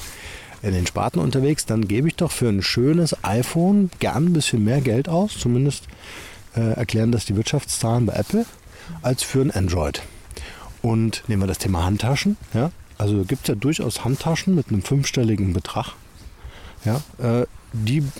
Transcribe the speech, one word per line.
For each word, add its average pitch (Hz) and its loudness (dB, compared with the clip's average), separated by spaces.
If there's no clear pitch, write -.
in 104 0
den 185 2
Sparten - -2
unterwegs, 139 0
dann 110 0
gebe 117 2
ich 165 -2
doch 170 0
für - 0
ein 98 2
schönes 151 2
iPhone 170 2
gern 123 2
ein 180 4
bisschen 139 2
mehr 123 4
Geld 127 2
aus. 175 0
Zumindest, 127 0
äh, 113 2
erklären 113 2
das 117 0
die 101 0
Wirtschaftszahlen 117 0
bei 101 0
Apple, 226 0
als - 0
für - 0
ein 139 2
Android. 87 0
Und 113 0
nehmen 101 2
wir 98 2
das 92 -2
Thema 90 0
Handtaschen. 131 0
Ja? 139 2
Also 104 2
gibt's 123 -4
ja 135 0
durchaus - -2
Handtaschen 160 0
mit 156 2
einem 98 0
fünfstelligen 113 2
Betrag, - -4
ja, 113 0
äh, 123 2
die 120 0